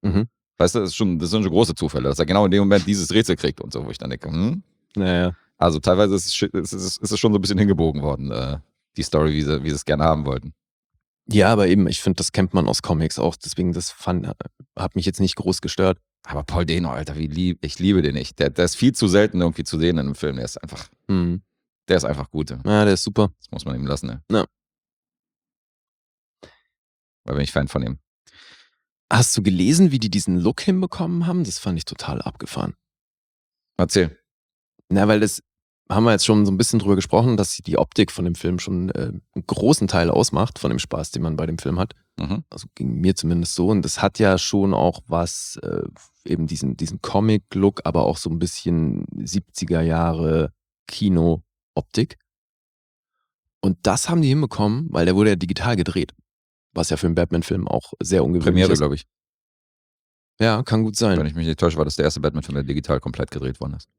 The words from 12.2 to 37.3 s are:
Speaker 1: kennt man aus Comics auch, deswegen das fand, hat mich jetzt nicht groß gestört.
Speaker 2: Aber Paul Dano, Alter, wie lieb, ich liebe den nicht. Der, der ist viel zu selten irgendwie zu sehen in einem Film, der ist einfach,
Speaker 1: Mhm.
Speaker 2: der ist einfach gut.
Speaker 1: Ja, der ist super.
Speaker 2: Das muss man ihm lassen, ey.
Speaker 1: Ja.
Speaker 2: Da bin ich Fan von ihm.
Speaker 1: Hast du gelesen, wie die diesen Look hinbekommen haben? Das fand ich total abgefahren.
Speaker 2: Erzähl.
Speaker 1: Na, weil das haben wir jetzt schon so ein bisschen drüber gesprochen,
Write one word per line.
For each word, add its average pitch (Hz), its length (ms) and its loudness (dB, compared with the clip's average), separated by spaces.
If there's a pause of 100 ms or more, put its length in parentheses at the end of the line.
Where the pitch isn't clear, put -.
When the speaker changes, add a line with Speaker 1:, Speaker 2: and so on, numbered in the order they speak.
Speaker 1:
kennt 92 220 0
man 90 160 2
aus - 140 -2
Comics 80 360 -2
auch, 82 160 0
deswegen - 380 -4
das 87 180 -6
fand, - 400 -6 (460)
hat - 180 -6
mich 90 120 -2
jetzt 92 120 -4
nicht 95 160 0
groß - 240 -2
gestört. 92 380 0 (260)
Speaker 2:
Aber 73 200 -8
Paul 87 220 -2
Dano, 80 260 -2
Alter, 71 260 -8
wie 78 100 -4
lieb, 85 380 -2
ich - 140 -10
liebe 92 220 4
den 71 120 0
nicht. 67 260 -8
Der, 71 120 4
der 85 120 2
ist 87 120 0
viel 127 180 4
zu 107 160 0
selten 98 320 4
irgendwie 82 240 -2
zu - 120 -6
sehen 82 200 2
in 69 80 -2
einem 69 100 -4
Film, 76 220 -4
der 60 80 -8
ist - 160 -12
einfach, - 260 -16 (200)
Speaker 1:
Mhm. 87 340 0 (480)
Speaker 2:
der 90 80 4
ist 71 80 0
einfach 69 240 -6
gut. 76 220 -6
Speaker 1:
Ja, 104 340 2
der 101 80 6
ist 90 100 0
super. 104 360 0
Speaker 2:
Das - 120 -20
muss - 140 -12
man 65 100 -6
ihm 67 120 -6
lassen, 69 220 -4
ey. 60 80 -12 (140)
Speaker 1:
Ja. 107 140 2 (2750)
Speaker 2:
Da 60 80 -6
bin 71 80 -2
ich 69 100 -4
Fan 71 160 0
von 65 160 -4
ihm. 64 140 -6 (1120)
Speaker 1:
Hast 113 260 2
du 101 60 -2
gelesen, 139 480 4
wie 131 80 0
die 110 100 -2
diesen 90 280 0
Look 87 240 0
hinbekommen 175 680 -2
haben? 180 160 0
Das 104 160 -6
fand 90 180 -4
ich 78 80 -6
total - 360 -8
abgefahren. - 520 -8 (1040)
Speaker 2:
Erzähl. 87 400 2 (720)
Speaker 1:
Na, 98 180 4
weil 107 120 6
das 104 220 0 (480)
haben 107 160 4
wir 117 60 6
jetzt 101 140 2
schon 107 220 6
so 95 40 2
ein 95 60 0
bisschen 117 220 2
drüber 98 160 2
gesprochen, 110 420 2